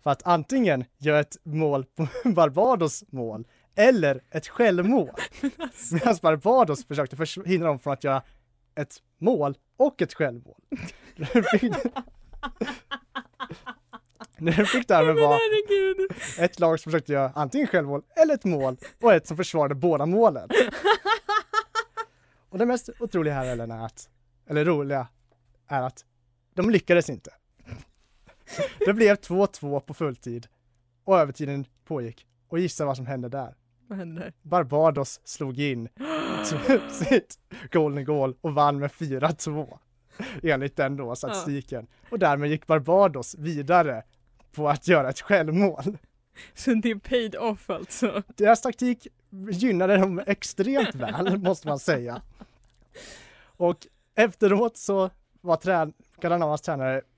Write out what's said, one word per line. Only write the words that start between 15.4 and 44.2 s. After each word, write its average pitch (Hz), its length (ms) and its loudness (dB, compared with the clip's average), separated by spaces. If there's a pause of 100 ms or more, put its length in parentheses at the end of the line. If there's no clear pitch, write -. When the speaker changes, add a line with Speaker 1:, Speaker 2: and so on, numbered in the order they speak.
Speaker 1:
ett 175 220 0
lag 165 200 2
som 156 120 -8
försökte 156 200 -2
göra 139 220 0
antingen 151 320 -2
självmål 143 360 -2 (140)
eller 320 180 4
ett - 100 -6
mål 135 320 0 (240)
och 233 140 6
ett 156 120 2
som 156 100 -8
försvarade 151 380 0
båda 147 320 0
målen. 170 420 2 (2000)
Och 190 100 -10
det 226 80 2
mest 240 240 -4 (100)
otroliga 165 340 -2
här, 131 120 -4
Ellen, 117 240 -6
är 113 160 -10
att, - 220 -16 (380)
eller 151 180 0
roliga, 143 420 -2 (640)
är 135 140 -2
att - 220 -8 (500)
de 196 160 0
lyckades 175 400 4
inte. 120 200 -12 (1600)
Det - 60 4
blev 208 240 4
två 190 300 -2
två 143 340 -6
på 147 140 -16
fulltid 120 520 -8 (580)
och 190 140 4
övertiden 139 480 -2 (180)
pågick. 120 420 -10 (220)
Och 165 100 -4
gissa 170 260 -2
vad 139 120 -2
som 127 100 -10
hände 127 220 -8
där. 127 260 -10 (340)
Speaker 2:
Vad 202 100 -10
hände 170 220 -12
där? 190 120 -14 (100)
Speaker 1:
Barbados 147 840 0
slog 131 360 -10
in 123 280 -4 (520)
Speaker 2:
<gasps> 233 520 0
Speaker 1:
sitt - 460 0 (340)
golden 147 320 0
goal 135 360 -2
och 156 140 -6
vann 143 240 4
med 143 140 -4
fyra 147 400 -2
två. 151 460 -8 (640)
Enligt 139 340 -2
den 139 200 -2
då 123 200 -8
statistiken. 143 720 -8
Speaker 2:
Ja. - 200 -20
Speaker 1:
Och 233 80 -6
därmed 147 320 2
gick 156 160 -4
Barbados 156 720 2
vidare 147 640 0 (500)